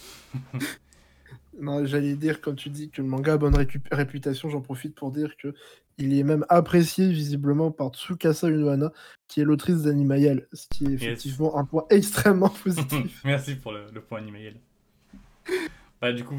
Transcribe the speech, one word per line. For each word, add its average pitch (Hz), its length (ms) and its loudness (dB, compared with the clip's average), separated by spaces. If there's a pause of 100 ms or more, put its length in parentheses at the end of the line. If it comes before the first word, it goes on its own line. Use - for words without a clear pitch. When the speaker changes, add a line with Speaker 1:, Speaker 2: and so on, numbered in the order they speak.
(340)
Speaker 1:
<laughs> 131 340 -8 (920)
Non, 143 260 -2
j'allais 143 300 0
dire, 151 260 -2
quand 147 140 -4
tu 143 140 -12
dis 151 200 -12
que - 120 -10
le 135 60 -2
manga 135 260 0
a 151 40 4
bonne 147 180 4
récu-, 143 260 2 (100)
réputation, 143 580 -4
j'en 147 120 -6
profite 135 340 -10
pour 135 160 -8
dire 147 260 -6
que 143 160 -10 (460)
il 139 180 2
est 139 60 2
même 151 260 2
apprécié 175 640 4
visiblement 147 600 0
par 143 200 -4
Tsukasa 165 580 0
Unohana, 147 420 2 (360)
qui - 140 -2
est - 20 4
l'autrice 151 400 2
d'Animayel, 143 680 4
ce - 140 -18
qui - 180 0
est 139 60 0
Speaker 2:
Yes. 123 120 -2
Speaker 1:
effectivement 135 540 -4
un 143 80 0
point 156 260 -2
extrêmement 202 580 4
<laughs> - 140 -16
positif. 151 580 -4
Speaker 2:
<laughs> - 40 -6
Merci 139 300 -2
pour 117 160 -12
le, 104 220 -10
le 110 80 -12
point 110 180 -12
Animael. 107 400 -16 (1400)
Bah, 123 100 -2
du 120 120 -6
coup, 139 160 -10